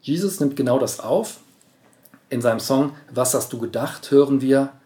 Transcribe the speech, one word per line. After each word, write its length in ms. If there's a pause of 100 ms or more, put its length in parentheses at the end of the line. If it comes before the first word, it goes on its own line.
Jesus 380
nimmt 160
genau 240
das 200
auf. 400 (880)
In 140
seinem 180
Song 340 (180)
Was 240
hast 180
du 60
gedacht 500
hören 320
wir 300 (140)